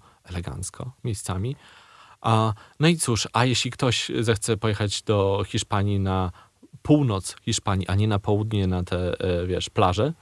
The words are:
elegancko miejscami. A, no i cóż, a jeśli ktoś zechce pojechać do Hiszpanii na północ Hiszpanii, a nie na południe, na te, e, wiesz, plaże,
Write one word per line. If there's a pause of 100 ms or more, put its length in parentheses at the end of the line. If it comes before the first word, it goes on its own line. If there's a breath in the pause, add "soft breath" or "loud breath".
(240 soft breath)
elegancko (140)
miejscami. (640 loud breath)
A, (280 loud breath)
no
i
cóż,
a
jeśli
ktoś (100)
zechce
pojechać
do
Hiszpanii
na (520 soft breath)
północ
Hiszpanii,
a
nie
na
południe,
na
te,
e,
wiesz,
plaże,